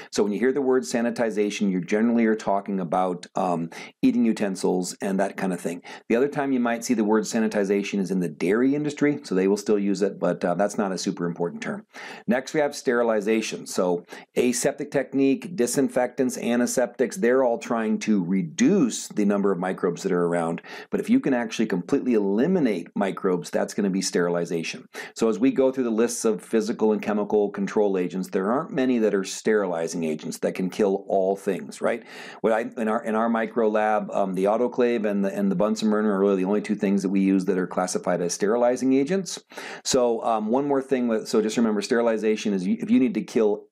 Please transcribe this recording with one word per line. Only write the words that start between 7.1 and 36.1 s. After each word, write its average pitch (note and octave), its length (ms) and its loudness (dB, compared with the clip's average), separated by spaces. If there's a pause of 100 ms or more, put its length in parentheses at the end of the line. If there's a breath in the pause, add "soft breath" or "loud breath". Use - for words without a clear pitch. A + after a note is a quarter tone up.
sanitization G2+ 760 0
is F2+ 100 -2
in F#2+ 80 0
the F2 100 0
dairy A#2 460 2
industry, D3 480 0
so F#2+ 140 -4
they F#2+ 100 4
will G2+ 100 4
still G#2 220 2
use G2+ 240 0
it, G2 160 -2
but, F2 260 -2
uh, F2 100 0
that's G2+ 220 -2
not G2 160 -2
a F2 60 -6
super F2 260 -4
important E2+ 380 -4
term. - 240 -8 (400 loud breath)
Next, C3 280 -2
we D#3 60 2
have C#3+ 140 0
sterilization. A2 920 0
So F2+ 380 0 (300 loud breath)
aseptic C3+ 560 0
technique, C3+ 640 0
disinfectants, B2 840 0
antiseptics, A#2+ 800 -2
they're B2 280 4
all A#2 140 2
trying A2 420 -2
to G#2 240 2
reduce G2 840 2
the G#2 180 0
number G2+ 260 2
of F2 60 -2
microbes F#2 440 -2
that F#2 100 -2
are F2+ 120 2
around. E2+ 380 -2 (280 loud breath)
But G2 100 -2
if - 100 -2
you C4 100 6
can C#3 140 0
actually A#2 320 -2
completely A#2+ 480 0
eliminate G#2+ 800 0
microbes, F#2 540 -2
that's G2 240 -2
gonna G2+ 160 0
be F#2+ 100 0
sterilization. F2 880 -2 (260 loud breath)
So A2+ 140 2
as G2+ 100 0
we C3 140 4
go C3 180 4
through C3 140 -2
the A#2 60 -2
lists A#2 340 0
of G#2+ 180 0
physical G#2+ 500 0
and G#2 100 -2
chemical G#2 480 0
control G2 480 0
agents, F2+ 320 -4
there G2 200 -2
aren't C#3 220 -2
many B2+ 260 2
that G#2 160 2
are F#2+ 100 0
sterilizing F2+ 800 -2
agents D#2 360 -6
that E2+ 160 -2
can F#2 160 -2
kill G2 380 0
all G2 280 2
things, F2 440 -6
right? A2+ 240 -2 (360 loud breath)
What A2 120 2
I, A#2+ 240 0
in A2 120 -2
our, G#2+ 160 -2
in A2 100 -2
our A2+ 140 2
micro A2+ 400 0
lab, G#2+ 420 2
um, G2 240 -2
the F#2+ 100 0
autoclave A#2 640 2
and G2+ 160 0
the, F#2+ 100 -2
and G2+ 160 2
the F#2 60 0
Bunsen G#2+ 340 0
burner G#2+ 240 2